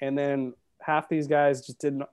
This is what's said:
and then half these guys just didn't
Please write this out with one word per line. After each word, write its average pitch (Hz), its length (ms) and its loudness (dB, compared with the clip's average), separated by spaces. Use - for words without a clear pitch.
and 135 160 -2
then 139 360 0
half 156 280 -2
these 156 180 0
guys 143 400 4
just 127 120 -12
didn't 139 340 -2